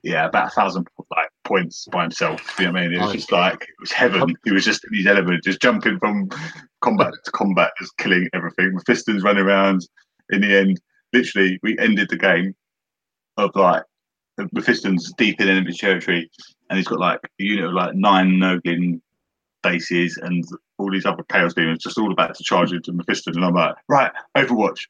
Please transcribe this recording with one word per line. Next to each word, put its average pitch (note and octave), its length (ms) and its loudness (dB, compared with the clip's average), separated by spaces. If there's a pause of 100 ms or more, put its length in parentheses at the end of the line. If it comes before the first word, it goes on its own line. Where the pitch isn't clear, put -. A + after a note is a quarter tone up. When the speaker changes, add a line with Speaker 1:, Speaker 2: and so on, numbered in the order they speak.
Speaker 1:
Yeah, D#2+ 240 -2
about - 200 0
a - 40 -10
thousand, F#2 360 0 (220)
like, D#2+ 200 -2 (160)
points F2+ 460 -2
by F2 120 0
himself. D#2+ 380 -2 (180)
You F#2+ 60 2
know F2 80 0
what F2+ 80 0
I F2 60 0
mean? F2 60 -2
It F2+ 80 -2
was G#2 80 0
Speaker 2:
Nice. G2 120 -2
Speaker 1:
just - 100 -6
like, F2+ 320 2
it - 160 -20
was - 120 -10
heaven. F#2+ 440 2 (100)
He A2 60 0
was F#2+ 120 2
just G#2+ 220 -2
in A2 80 -10
his G2+ 140 2
element, F2+ 360 2
just F#2+ 180 -2
jumping A2 380 2
from G2+ 300 -2 (520)
combat G3 300 2 (120)
to - 80 -10
combat, F2+ 480 2
just - 180 -14
killing F2+ 360 0
everything. F#2 420 -2
Mephiston's G#2+ 480 0
running G2+ 220 4
around. G2 360 4 (500)
In G2 100 2
the G2+ 140 4
end, G2 240 4 (340)
literally, F#2+ 500 2
we G#2+ 160 -2
ended G2+ 300 0
the - 80 -4
game F#2 360 2 (840)
of, - 180 0
like, F#2 280 4 (560)
Mephiston's G2 760 -2
deep - 240 0
in F#2+ 80 2
enemy F#2 240 2
territory, F2+ 560 -2 (400)
and F#2 80 -2
he's F2+ 100 -2
got, F#2+ 120 -4
like, F2+ 240 0
a - 200 -12
unit G2+ 220 -2
of, F2 80 -4
like, F2+ 220 -2
nine F#2+ 440 4
Nurgling F2 640 0 (640)
bases F2 580 -2
and F2 220 -4 (340)
all G2 140 -4
these F#2+ 160 -2
other F2+ 240 -4
Chaos F2 240 0
Demons E2 280 0
just - 140 -8
all G#2+ 140 0
about - 240 -2
to - 80 -18
charge F2+ 300 2
into F2 200 -8
Mephiston. F2 420 -4
And F#2 100 0
I'm F2 100 2
like, D#2+ 200 2 (140)
"Right, C3+ 220 2 (260)
Overwatch. A#2+ 420 0 (100)